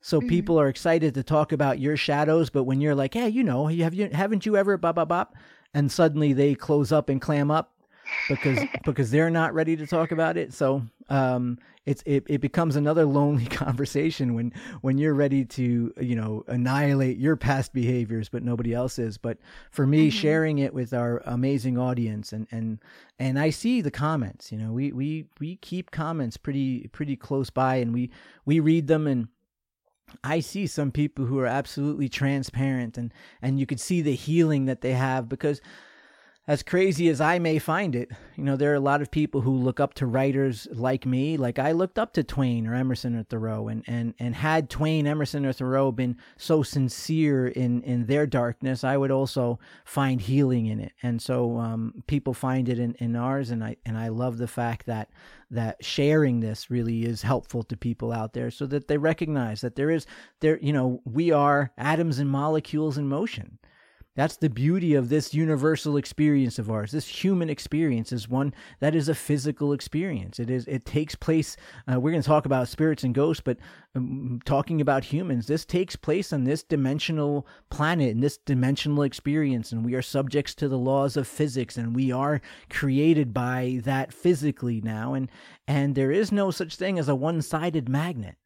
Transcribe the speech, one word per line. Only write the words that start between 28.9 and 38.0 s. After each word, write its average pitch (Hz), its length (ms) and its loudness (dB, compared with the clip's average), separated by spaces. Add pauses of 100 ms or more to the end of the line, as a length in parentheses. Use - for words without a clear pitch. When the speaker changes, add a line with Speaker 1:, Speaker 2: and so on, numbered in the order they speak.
Speaker 1:
and 123 200 0 (960)
I 156 160 0
see 190 280 -4
some 143 240 -2
people 147 340 -2
who 127 140 -2
are 131 80 2
absolutely 143 600 -2
transparent, 135 880 -2
and, 120 160 -6 (300)
and 135 160 0
you 135 80 0
could 127 120 -4
see 175 220 0
the 147 140 0
healing 156 500 2
that 131 160 -2
they 131 120 0
have, 131 360 0
because 143 320 -4 (840)
as 147 140 0
crazy 175 480 2
as 143 120 2
I 165 180 2
may 160 180 2
find 160 380 0
it, 120 160 -4 (240)